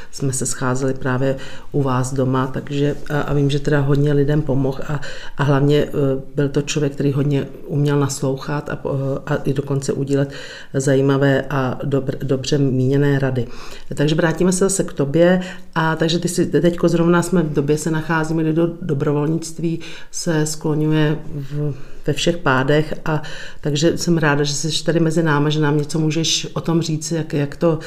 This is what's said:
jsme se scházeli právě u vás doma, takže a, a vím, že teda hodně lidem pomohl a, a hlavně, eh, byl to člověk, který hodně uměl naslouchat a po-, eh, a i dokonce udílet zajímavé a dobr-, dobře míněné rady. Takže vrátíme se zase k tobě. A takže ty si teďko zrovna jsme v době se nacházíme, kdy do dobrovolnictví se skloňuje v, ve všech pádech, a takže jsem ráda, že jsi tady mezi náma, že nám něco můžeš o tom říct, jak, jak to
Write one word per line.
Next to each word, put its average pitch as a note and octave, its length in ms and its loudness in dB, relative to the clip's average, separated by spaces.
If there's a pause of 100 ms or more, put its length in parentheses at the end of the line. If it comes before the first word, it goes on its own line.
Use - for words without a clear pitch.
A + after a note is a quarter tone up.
(100)
jsme C3+ 220 -2
se C3 140 -2
scházeli C3 480 0
právě C3 420 0 (360)
u C#3+ 100 2
vás B2+ 320 0
doma, C3 320 2
takže C#3+ 500 -2 (140)
a, D3 100 0
a - 140 -2
vím, C#3+ 160 4
že C#3+ 100 2
teda C#3+ 200 2
hodně C#3+ 320 4
lidem C#3+ 300 4
pomohl C3+ 360 0 (100)
a, D3 120 -2 (360)
a D3 60 -2
hlavně, C#3+ 420 4
eh, - 60 -4 (440)
byl C#3+ 140 0
to C#3+ 140 0
člověk, C#3+ 300 -2
který C#3+ 200 0
hodně C#3 340 0 (200)
uměl C#3+ 340 2
naslouchat C#3 720 -2
a C3+ 60 -4
po-, - 180 -4
eh, C3+ 320 -4
a D3 80 0
i C#3+ 180 -2
dokonce C#3 400 -2
udílet C#3 400 0 (420)
zajímavé C#3 760 4
a C3 340 -2
dobr-, C3+ 400 -2
dobře C3+ 340 0
míněné C#3 600 2
rady. C3 280 0 (480)
Takže D3+ 200 2
vrátíme E3+ 380 2
se G3 120 2
zase F#3+ 200 0
k - 80 -6
tobě. E3+ 480 4 (340)
A D#3+ 220 0
takže E3 220 0
ty E3+ 100 -2
si E3 180 0
teďko E3+ 420 2
zrovna E3+ 340 4
jsme F3 200 0
v D3+ 100 -2
době D3 260 2
se D#3+ 120 -4
nacházíme, D#3+ 520 -2
kdy D#3 100 0
do E3 180 2 (120)
dobrovolnictví D#3+ 960 -2 (300)
se D#3 360 0
skloňuje D3+ 720 0 (160)
v, D3 400 -4 (320)
ve D3+ 60 0
všech E3+ 240 0
pádech, C#3+ 580 2 (100)
a D#3 180 0 (380)
takže D3+ 380 0
jsem E3+ 200 2
ráda, D3 260 2
že C#3+ 100 -2
jsi - 300 -4
tady E3 160 2
mezi D#3+ 220 2
náma, D3+ 280 2
že D3+ 100 0
nám D3+ 180 2
něco D3 200 -2
můžeš D#3 540 0
o D3 80 -4
tom E3 220 2
říct, D#3 300 -4
jak, D#3 200 -4
jak C#3+ 240 -2
to E3 300 2